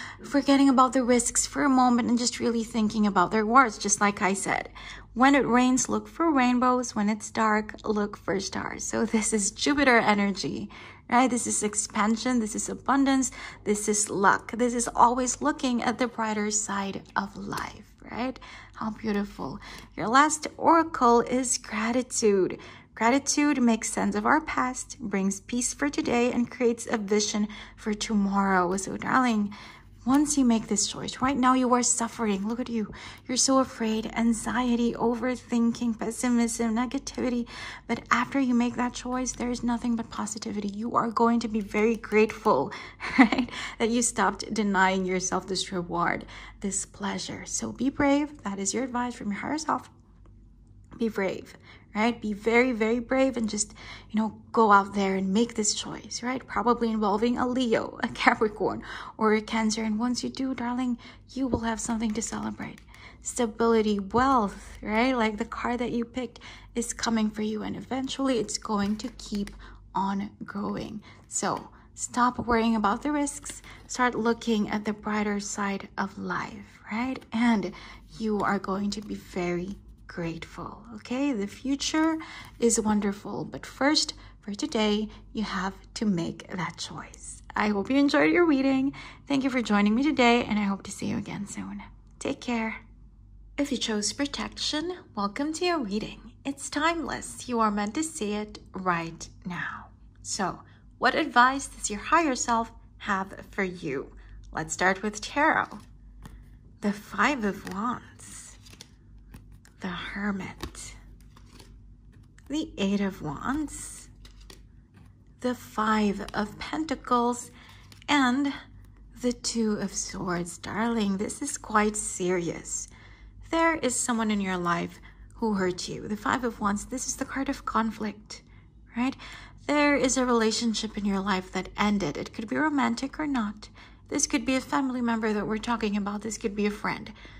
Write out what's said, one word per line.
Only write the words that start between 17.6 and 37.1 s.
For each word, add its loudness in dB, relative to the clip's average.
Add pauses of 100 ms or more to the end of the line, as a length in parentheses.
right? -6 (360)
How -6
beautiful. -6 (380)
Your -4
last 4 (100)
oracle 6
is 0
gratitude. 2 (420)
Gratitude 4
makes 4
sense -2
of 0
our 6
past, -4
brings -2
peace -4
for 0
today, 2
and 0
creates 0
a -2
vision 0 (280)
for -4
tomorrow. 2
So, -6
darling, 2 (500)
once 4
you 4
make 4
this 0
choice, -8
right 2
now 6
you 4
are 4
suffering. 0
Look -4
at -6
you. -2 (340)
You're -2
so 6
afraid, 0
anxiety, 2
overthinking, 0
pessimism, 0
negativity. -2 (400)